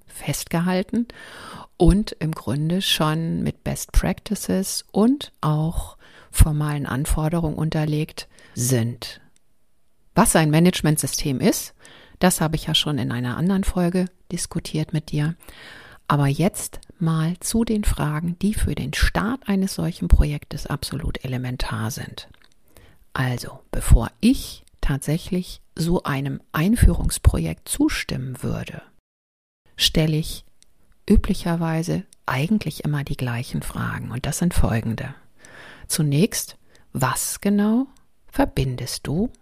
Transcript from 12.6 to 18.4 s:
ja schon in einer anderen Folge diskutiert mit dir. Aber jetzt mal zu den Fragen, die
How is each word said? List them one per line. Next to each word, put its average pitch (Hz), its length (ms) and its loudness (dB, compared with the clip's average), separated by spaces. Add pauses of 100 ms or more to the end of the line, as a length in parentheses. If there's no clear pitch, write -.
ja 156 80 0
schon 151 240 0
in 131 120 -2
einer 123 260 -4
anderen 190 260 2
Folge 180 420 0 (260)
diskutiert - 600 -4
mit 151 180 -2
dir. 151 240 0 (720)
Aber 143 200 2
jetzt - 540 -2 (180)
mal 160 400 0
zu - 240 0
den 214 200 0
Fragen, 151 560 0
die 208 140 0